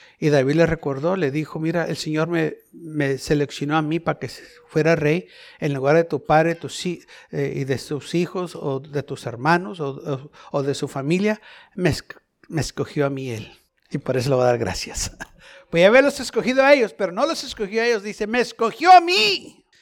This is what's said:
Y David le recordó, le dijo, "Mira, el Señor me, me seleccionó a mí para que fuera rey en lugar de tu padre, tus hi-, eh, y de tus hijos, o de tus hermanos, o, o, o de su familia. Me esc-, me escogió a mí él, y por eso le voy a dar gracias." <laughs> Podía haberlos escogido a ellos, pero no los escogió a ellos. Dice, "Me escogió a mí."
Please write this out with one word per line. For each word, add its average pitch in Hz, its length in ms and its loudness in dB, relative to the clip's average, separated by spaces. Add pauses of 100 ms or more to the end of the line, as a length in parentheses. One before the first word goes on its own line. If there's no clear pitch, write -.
(180)
Y 160 100 0
David 143 260 4
le 165 120 4
recordó, 156 500 -2
le 156 140 -2
dijo, 151 280 -6
"Mira, 165 280 -2
el 170 100 -4
Señor 156 320 -2
me, 160 280 -2 (160)
me 147 460 -4
seleccionó 147 580 -2
a 160 60 2
mí 156 180 -2
para 160 180 -4
que 135 100 -10 (400)
fuera 156 280 2
rey 151 300 0 (340)
en 147 140 -2
lugar 139 220 2
de 170 80 4
tu 151 200 -4
padre, 160 300 4
tus - 320 -12
hi-, 175 180 -6 (280)
eh, 143 240 -4
y 139 80 -4
de 131 120 -2
tus - 380 -8
hijos, 175 400 -4
o 139 260 -6
de 147 220 -8
tus - 240 -12
hermanos, 170 540 -2
o, 139 100 -6
o, 143 400 -10 (220)
o 143 100 -2
de 139 120 -2
su 139 140 -6
familia. 185 520 -2 (340)
Me 175 160 0
esc-, - 280 -8 (300)
me 160 120 -4
escogió 135 460 -4
a 139 40 -2
mí 135 200 -8
él, 110 220 -10 (380)
y 160 80 -6
por - 180 -4
eso 123 140 0
le 131 60 4
voy 127 80 4
a 123 40 6
dar 120 100 2
gracias." - 520 -6 (300)
<laughs> - 300 -20
Podía 170 180 6
haberlos 269 320 6
escogido 247 420 0
a 277 100 6
ellos, 233 220 4
pero 185 180 -4
no 233 140 0
los 330 180 -4
escogió 220 380 -6
a 233 40 0
ellos. 226 160 0
Dice, 208 240 -6
"Me 233 140 0
escogió 240 520 4
a 359 80 12
mí." 381 640 -2 (180)